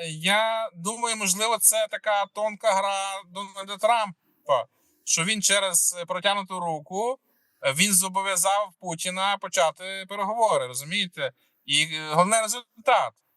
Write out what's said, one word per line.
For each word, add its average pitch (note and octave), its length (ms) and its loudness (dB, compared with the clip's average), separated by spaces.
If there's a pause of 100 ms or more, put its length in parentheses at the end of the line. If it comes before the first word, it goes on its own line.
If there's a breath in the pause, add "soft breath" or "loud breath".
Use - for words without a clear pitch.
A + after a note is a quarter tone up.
я G#3+ 640 0
думаю, A3+ 420 -4
можливо, G#3+ 420 0
це G#3+ 340 2
така G3+ 340 0
тонка G#3 480 -2
гра G3 560 -2
Дональда G3 480 -10
Трампа, G3+ 880 0 (380)
що - 200 0
він G#3 180 -2
через G3 540 2 (120)
протягнуту F#3 520 -2
руку, F#3 580 -4 (440)
е, C#3 120 0
він G3 200 2
зобов'язав F#3+ 760 0 (100)
Путіна F#3 580 -4
почати F#3 720 -2
переговори, G3+ 580 0
розумієте? D3 640 -4 (340)
І, D3 180 4
е, D#3 260 -6
головне F#3+ 320 4
результат. A3 720 0 (240)